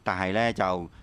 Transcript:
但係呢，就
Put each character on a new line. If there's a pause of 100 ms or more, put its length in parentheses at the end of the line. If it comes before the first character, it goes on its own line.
但
係
呢，
就 (120)